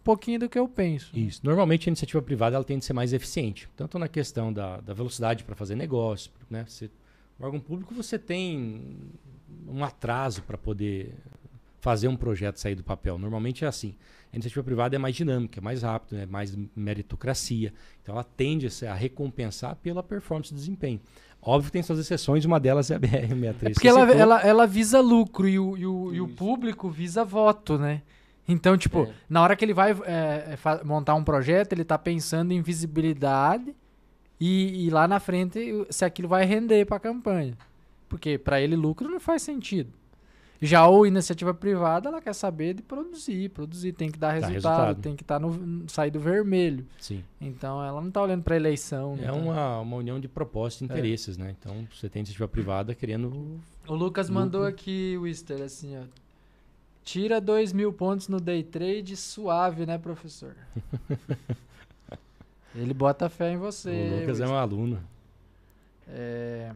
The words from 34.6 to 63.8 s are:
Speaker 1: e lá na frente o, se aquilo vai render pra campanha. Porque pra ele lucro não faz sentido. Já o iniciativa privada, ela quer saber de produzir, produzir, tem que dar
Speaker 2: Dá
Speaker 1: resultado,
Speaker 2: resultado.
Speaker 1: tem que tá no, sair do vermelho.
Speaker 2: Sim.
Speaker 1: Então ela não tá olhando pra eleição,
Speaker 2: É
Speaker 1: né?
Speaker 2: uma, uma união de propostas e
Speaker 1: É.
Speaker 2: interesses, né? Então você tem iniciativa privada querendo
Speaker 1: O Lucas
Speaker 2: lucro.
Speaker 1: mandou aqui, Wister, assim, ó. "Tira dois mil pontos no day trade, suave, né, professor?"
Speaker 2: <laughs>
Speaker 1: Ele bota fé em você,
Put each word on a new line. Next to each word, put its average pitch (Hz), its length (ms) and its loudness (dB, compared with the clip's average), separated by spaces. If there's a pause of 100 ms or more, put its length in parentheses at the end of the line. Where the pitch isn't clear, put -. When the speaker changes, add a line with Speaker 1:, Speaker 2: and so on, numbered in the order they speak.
Speaker 1:
e 165 60 2
lá 160 160 6
na 196 120 2
frente 180 380 -2 (140)
o, 208 180 -4
se 180 160 -2
aquilo 175 220 -4
vai 185 180 4
render 214 400 4
pra 208 140 -2
campanha. 190 580 -4 (500)
Porque 151 300 -2
pra 139 240 2
ele 156 140 2
lucro 160 340 0
não 359 100 -4
faz 330 220 0
sentido. 196 480 -4 (720)
Já 165 240 10
o 202 200 10
iniciativa 180 480 0
privada, 180 520 0
ela 320 140 -6
quer 214 140 -6
saber 175 400 -4
de 220 80 -12
produzir, 269 640 -8
produzir, 170 440 -8
tem 156 180 -6
que 156 80 -14
dar 156 80 0 (120)
Speaker 2:
Dá - 80 -2
Speaker 1:
resultado, 90 60 -2
Speaker 2:
resultado. 160 480 2
Speaker 1:
tem 147 140 -6
que - 80 -14
tá 147 160 -2
no, 170 500 -6
sair 151 220 -2
do 151 80 -4
vermelho. 175 640 0 (140)
Speaker 2:
Sim. 98 240 -10 (160)
Speaker 1:
Então 139 440 -8
ela 139 160 -6
não 180 120 -6
tá 202 100 0
olhando 185 220 0
pra 165 120 2
eleição, 143 640 0
Speaker 2:
É 127 60 -6
Speaker 1:
né? 127 60 -4
Speaker 2:
uma, 151 480 -2
uma 117 180 -6
união 123 220 -6
de 135 80 -8
propostas 117 540 -6
e - 20 -6
Speaker 1:
É. - 20 -4
Speaker 2:
interesses, 113 500 -4
né? 95 240 -10
Então 110 320 -10
você - 160 -10
tem 104 120 -8
iniciativa 98 280 -6
privada 101 460 -2
querendo 127 640 -6 (280)
Speaker 1:
O 156 80 -4
Lucas 180 340 -2
Speaker 2:
lucro. 190 140 0
Speaker 1:
mandou 190 200 0
aqui, 190 560 -4
Wister, 151 440 -8
assim, 139 340 -14
ó. 127 60 -14 (1000)
"Tira 214 380 -2
dois 214 320 2
mil 202 180 0
pontos 190 360 -2
no 190 120 -2
day 170 220 -2
trade, 185 560 -6
suave, 175 720 -2
né, 165 100 -4
professor?" 160 580 -14 (200)
Speaker 2:
<laughs> - 680 -8 (1300)
Speaker 1:
Ele 120 180 -4
bota 139 360 2
fé 170 240 -4
em 175 40 -4
você, 196 320 -8